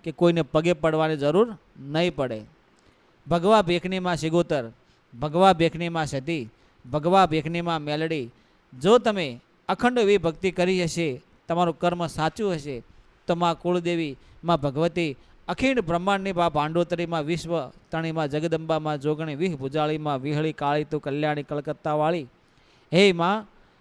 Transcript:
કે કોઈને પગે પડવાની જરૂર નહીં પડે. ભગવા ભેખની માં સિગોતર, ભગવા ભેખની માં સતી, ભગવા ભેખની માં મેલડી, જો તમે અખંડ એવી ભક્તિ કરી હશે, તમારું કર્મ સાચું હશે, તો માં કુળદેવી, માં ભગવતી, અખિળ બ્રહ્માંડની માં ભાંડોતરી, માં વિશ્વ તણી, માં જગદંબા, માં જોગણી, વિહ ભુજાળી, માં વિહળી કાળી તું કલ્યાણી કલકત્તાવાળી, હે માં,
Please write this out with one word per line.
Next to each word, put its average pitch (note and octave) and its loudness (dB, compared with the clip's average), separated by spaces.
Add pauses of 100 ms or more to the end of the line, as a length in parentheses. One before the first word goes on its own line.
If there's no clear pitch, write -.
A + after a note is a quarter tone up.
કે E3 -6
કોઈને E3+ 4
પગે E3 0
પડવાની D#3 0
જરૂર E3+ 2 (220)
નહીં D3+ -2
પડે. A#2+ -6 (800)
ભગવા F#3 4
ભેખની F3+ -2
માં F3+ -2
સિગોતર, D#3 0 (500)
ભગવા F3 4
ભેખની E3 0
માં D#3+ -2
સતી, C3+ -6 (420)
ભગવા F3 4
ભેખની D#3+ -2
માં E3 -4
મેલડી, D3+ -4 (500)
જો G3+ 8
તમે F3+ -2 (300)
અખંડ A#3+ 2
એવી G3+ 6
ભક્તિ E3 -2
કરી F3+ 0
હશે, D#3 -2 (260)
તમારું E3+ 0
કર્મ F3 0
સાચું D#3+ -2
હશે, C#3 -8 (440)
તો F3+ 2
માં E3+ 0
કુળદેવી, E3+ -2 (260)
માં E3 2
ભગવતી, D#3 -2 (300)
અખિળ B3 0
બ્રહ્માંડની F#3+ -2
માં E3+ 2
ભાંડોતરી, E3 0
માં E3 -4
વિશ્વ D#3+ -4 (220)
તણી, E3 -4
માં D#3 -2
જગદંબા, D#3+ -2
માં D3+ -4
જોગણી, D3+ -4
વિહ E3+ -2
ભુજાળી, D3+ -2
માં D3 -4
વિહળી D3+ -2
કાળી D3 -2
તું D3+ -6
કલ્યાણી D3 -4
કલકત્તાવાળી, D3+ -2 (680)
હે F#3+ 8
માં, F#3 0 (340)